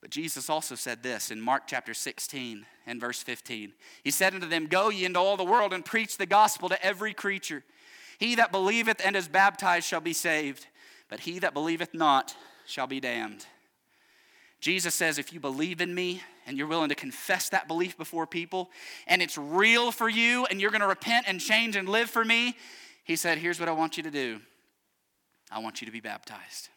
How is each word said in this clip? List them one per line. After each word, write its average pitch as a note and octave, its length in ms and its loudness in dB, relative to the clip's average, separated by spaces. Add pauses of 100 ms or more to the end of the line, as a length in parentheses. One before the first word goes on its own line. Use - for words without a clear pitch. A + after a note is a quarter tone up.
But - 100 -18
Jesus D3+ 380 -6
also D#3 280 -2
said A#2 260 -8
this A#2+ 300 -4
in A2 80 -8
Mark B2 260 0
chapter B2 260 -6
sixteen A#2+ 720 -8 (200)
and A#2+ 140 -8
verse A#2+ 200 -6
fifteen. A2 540 -10 (300)
He F3 80 0
said F#3+ 200 4
unto F#3 140 -6
them, D#3+ 220 0
"Go F#3+ 220 4
ye G3 140 -2
into F3+ 140 0
all G3 180 4
the F#3+ 60 -2
world G3+ 300 4
and F3+ 120 -6
preach A3+ 340 -2
the G3 60 0
gospel G3 440 6
to F#3 160 0
every G3+ 280 0
creature. G3 520 -4 (520)
He A#3 200 2
that A3+ 160 6
believeth G#3 520 2
and G3 120 4
is F3+ 100 0
baptized F#3 600 4
shall E3+ 120 0
be E3 120 -4
saved, D#3 560 -2 (400)
but A2 120 -12
he F3 200 -6
that F3+ 120 0
believeth E3 420 -2
not D3+ 420 4 (280)
shall C3 220 -6
be C3+ 140 -6
damned." A#2 460 -6 (1120)
Jesus F3 340 0
says, D#3+ 240 0
"If C#3 140 -8
you E3 80 -14
believe D3 400 -4
in F3 160 -2
me F3+ 260 -4 (240)
and B2+ 100 -8
you're C#3+ 120 -4
willing D#3 220 0
to C#3+ 40 0
confess D#3+ 540 -4
that E3 180 0
belief F3 300 -2
before D#3+ 300 -6
people, F3+ 440 -6 (380)
and F3+ 120 4
it's F3 160 -2
real G#3 540 4
for A3+ 180 0
you, A#3 380 4
and G3 140 -2
you're G3+ 100 2
gonna G#3 160 2
repent A3+ 400 2
and F#3 140 -2
change A3 340 2
and F#3+ 140 -2
live A3+ 200 2
for A3+ 160 2
me," A#3 320 2 (460)
he E3 140 -2
said, E3 220 2
Here's E3+ 200 -2
what E3+ 100 -2
I E3+ 40 0
want D#3+ 240 0
you E3 80 -6
to D#3 80 -8
do. B2 300 -4 (1080)
I A2 80 -8
want A2 220 -8
you A#2 60 -10
to A2 60 -14
be A2+ 80 -10
baptized. - 760 -12